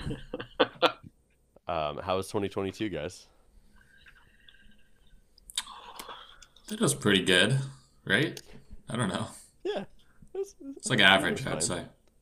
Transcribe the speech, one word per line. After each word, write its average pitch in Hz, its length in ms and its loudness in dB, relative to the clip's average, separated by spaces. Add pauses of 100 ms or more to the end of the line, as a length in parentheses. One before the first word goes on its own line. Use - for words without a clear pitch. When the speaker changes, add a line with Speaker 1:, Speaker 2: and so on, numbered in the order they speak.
(1700)
Speaker 1:
Um, 76 380 -2
how 92 140 0
was 95 100 -4
twenty 101 220 -2
twenty-two, 98 400 -4
guys? 80 360 -8 (3500)
Speaker 2:
It 220 120 -6
was 160 120 4
pretty 98 300 4
good, 95 340 6 (480)
right? 117 340 0 (500)
I 107 80 -6
don't 117 100 0
know. 107 200 -4 (360)
Speaker 1:
Yeah. 359 160 -4 (540)
It 370 40 -10
was, 392 220 -8
it 277 160 -14
Speaker 2:
It's, - 140 -8
like, 120 100 2
Speaker 1:
it 101 40 6
Speaker 2:
average, 95 420 6
Speaker 1:
was - 20 -6
Speaker 2:
I'd - 60 -4
Speaker 1:
fine. 78 80 -4
Speaker 2:
say. 87 240 -4 (360)